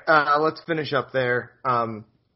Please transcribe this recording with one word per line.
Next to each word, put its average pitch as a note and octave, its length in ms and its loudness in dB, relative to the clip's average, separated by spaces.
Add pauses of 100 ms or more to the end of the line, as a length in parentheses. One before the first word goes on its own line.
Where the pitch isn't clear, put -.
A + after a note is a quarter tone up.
uh, D3 340 4
let's D#3 220 -2
finish D3+ 300 -4
up B2+ 180 -2
there. B2 400 -2 (140)
Um, A2+ 400 -2 (300)